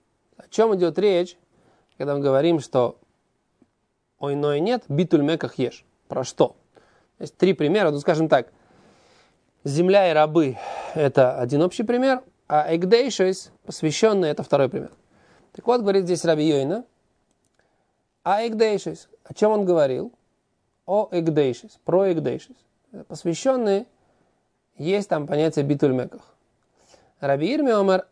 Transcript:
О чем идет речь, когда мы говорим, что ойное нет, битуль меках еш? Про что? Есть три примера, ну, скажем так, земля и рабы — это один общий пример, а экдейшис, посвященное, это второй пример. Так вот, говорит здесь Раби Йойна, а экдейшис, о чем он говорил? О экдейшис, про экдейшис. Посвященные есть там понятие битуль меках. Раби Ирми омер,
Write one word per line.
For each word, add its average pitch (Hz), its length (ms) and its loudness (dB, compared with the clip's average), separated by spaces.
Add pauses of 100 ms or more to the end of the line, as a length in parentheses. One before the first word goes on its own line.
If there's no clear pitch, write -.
(360)
О - 120 -20
чем 220 260 0
идет 175 240 0
речь, 185 380 0 (640)
когда 143 180 -4
мы 143 40 -4
говорим, 143 380 2
что 127 400 -2 (1200)
ойное 143 400 -2
нет, 220 300 -2
битуль 156 340 0
меках 151 340 -4
еш? - 280 -6 (240)
Про - 160 -6
что? - 320 -2 (640)
Есть 165 160 -14
три 185 160 2
примера, 160 400 0
ну, 143 80 -6
скажем 160 280 0
так, 139 240 2 (1120)
земля 180 480 2
и - 20 0
рабы — 151 460 2 (360)
это 139 440 2
один 131 240 0
общий 185 220 -2
пример, 254 400 0 (240)
а 151 260 0
экдейшис, 190 760 0 (120)
посвященное, 170 680 0
это 147 100 -6
второй 143 260 2
пример. 180 220 -8 (600)
Так - 140 -20
вот, 240 160 2
говорит 196 240 0
здесь 170 180 -2
Раби 156 240 2
Йойна, 151 360 -2 (1400)
а 202 200 0
экдейшис, 214 640 -2 (140)
о - 100 -20
чем 214 200 2
он 208 120 0
говорил? 156 480 0 (720)
О 202 260 -2
экдейшис, 156 720 -2
про 185 280 2
экдейшис. 147 440 -6 (520)
Посвященные 208 800 -2 (920)
есть 190 300 -4
там 151 180 -2
понятие 151 380 0
битуль 143 280 2
меках. - 420 -8 (840)
Раби 143 340 -2
Ирми 294 160 0
омер, 196 420 2